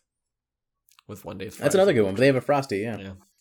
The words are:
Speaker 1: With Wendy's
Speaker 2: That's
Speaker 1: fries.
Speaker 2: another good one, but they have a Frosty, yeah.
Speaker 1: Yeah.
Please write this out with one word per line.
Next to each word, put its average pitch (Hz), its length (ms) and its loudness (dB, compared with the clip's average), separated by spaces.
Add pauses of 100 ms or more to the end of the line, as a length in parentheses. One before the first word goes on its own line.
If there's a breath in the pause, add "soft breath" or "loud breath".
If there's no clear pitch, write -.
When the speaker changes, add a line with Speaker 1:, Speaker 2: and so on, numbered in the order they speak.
(1080)
Speaker 1:
With 104 160 -16
Wendy's - 320 -12
Speaker 2:
That's - 40 -18
Speaker 1:
fries. - 160 0
Speaker 2:
another 196 180 4
good 113 100 4
one, 95 120 0
but 101 40 -2
they 131 80 4
have 139 80 4
a 123 60 0
Frosty, 135 380 -2
yeah. 110 180 -6
Speaker 1:
Yeah. 98 140 -14 (300)